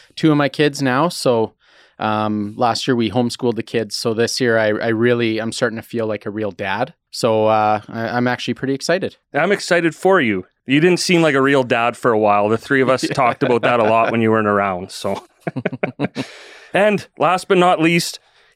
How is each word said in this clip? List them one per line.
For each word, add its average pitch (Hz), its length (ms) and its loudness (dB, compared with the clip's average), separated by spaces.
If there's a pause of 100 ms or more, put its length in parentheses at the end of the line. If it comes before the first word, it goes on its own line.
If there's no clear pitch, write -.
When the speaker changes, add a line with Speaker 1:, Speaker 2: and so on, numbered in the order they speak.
(160)
Speaker 1:
two 160 140 2
of 147 80 4
my 147 100 2
kids 147 320 -2
now. 139 300 0
So, 117 420 -2 (460)
um, 107 580 -4
last 113 320 -2
year 131 80 2
we 117 140 0
homeschooled 120 460 -2
the 113 60 -4
kids. 110 320 -6
So 117 200 -4
this 113 260 -2
year 120 160 2
I, 110 120 2
I 107 200 -2
really, 117 500 0
I'm 113 140 -6
starting 113 240 -4
to 110 60 -10
feel 113 240 -6
like 107 180 -6
a 107 60 -8
real 104 200 -6
dad. 101 440 -6 (160)
So, 110 380 2
uh, 107 400 2
I, 113 200 -6
I'm 120 180 0
actually 123 280 -4
pretty 135 180 -6
excited. 151 460 -4 (160)
Speaker 2:
I'm 160 180 0
excited 170 420 0
for 185 280 2
you. 104 240 -2 (200)
You 135 140 2
didn't 175 200 4
seem 170 200 2
like 156 140 2
a 135 80 2
real 135 220 2
dad 120 320 -2
for 127 160 0
a 110 60 2
while. 104 300 2
The 110 100 2
three 135 220 0
of 123 80 2
us 131 160 0
Speaker 1:
<laughs> 160 40 -2
Yeah. 139 40 -6
Speaker 2:
talked 120 300 0
about 117 200 2
that 120 180 2
a 110 40 2
lot 113 280 2
when 113 100 0
you 110 80 4
weren't 110 160 2
around. 98 460 0
So, 98 300 -6 (320)
<laughs> - 1160 -10
and 202 340 0 (120)
last 175 300 0
but 190 100 4
not 180 220 4
least, 170 380 0 (380)